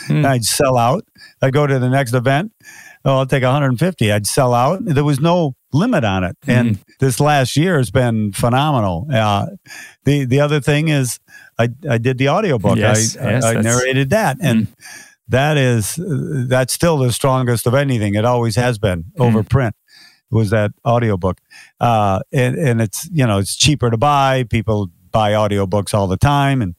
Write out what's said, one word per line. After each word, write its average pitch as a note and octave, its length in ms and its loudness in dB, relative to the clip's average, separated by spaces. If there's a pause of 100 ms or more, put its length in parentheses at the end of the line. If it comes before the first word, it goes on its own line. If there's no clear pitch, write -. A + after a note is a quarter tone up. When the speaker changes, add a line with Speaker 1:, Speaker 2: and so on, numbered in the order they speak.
Speaker 1:
Mm. D3 80 0
Speaker 2:
And D3+ 100 2
I'd B2 180 0
sell C3 320 0
out. B2 280 0 (360)
I'd C3+ 120 0
go D3 160 2
to C3+ 100 0
the B2+ 100 0
next B2+ 260 0
event. C#3 380 0 (520)
"Oh, C3+ 140 2
I'll C3 80 0
take C3 180 0
a B2+ 80 2
hundred C3+ 260 0
fifty." D#3 320 0
I'd G#2 160 0
sell B2 280 0
out. C#3 300 0
There D3 200 0
was C#3+ 160 0
no E3 340 2 (180)
limit F3 320 0
on F#2+ 200 0
it. F2 120 -6 (120)
And A#2+ 280 2
Speaker 1:
Mm. - 40 -10 (180)
Speaker 2:
this C3+ 220 0
last D3 360 2
year E3+ 220 2
has A2+ 140 -2
been A2+ 400 0
phenomenal. A#2+ 800 0
Uh, G#2+ 340 0 (580)
the, C#3+ 200 2
the C3 160 2
other D3 200 0
thing D3+ 280 0
is C3+ 300 0 (400)
I, A#2+ 100 2 (200)
I A#2 100 2
did B2+ 200 -2
the C3+ 100 2
audiobook. C#3+ 480 0
Speaker 1:
Yes, A2 400 0
Speaker 2:
I, - 140 -4
Speaker 1:
yes, B2 140 0
Speaker 2:
I, A2+ 60 2
I A2+ 40 0
Speaker 1:
that's A2 100 0
Speaker 2:
narrated C3 460 0
that. G3 300 0
And A#2 260 0
Speaker 1:
Mm. - 60 -10 (560)
Speaker 2:
that C#3+ 280 2
is, B2 420 0
uh, C#3+ 500 -4
that's B2+ 240 0
still E3 260 0
the B2+ 140 0
strongest B2+ 540 0
of A#2+ 80 0
anything. A#2+ 400 0
It G#2+ 100 0
always A#2+ 320 0
has B2 220 0
been F2+ 280 -2 (120)
over A2+ 240 2
Speaker 1:
Mm. - 60 -6
Speaker 2:
print, B2+ 260 0 (560)
was A2+ 200 0
that G#2 200 0 (160)
audiobook. G#2 520 0 (420)
Uh, G#2+ 400 2 (120)
and, C3 240 0
and B2 240 0
it's, - 320 -6
you C#3 140 2
know, G2+ 120 2
it's - 180 -4
cheaper B2 340 0
to A#2 60 -2
buy. C3+ 480 2
People G#2 460 -2 (200)
buy G#2+ 220 2
audiobooks G2+ 600 0
all G2 140 0
the F#2 100 -2
time. C#3 460 2
And, F2+ 160 -6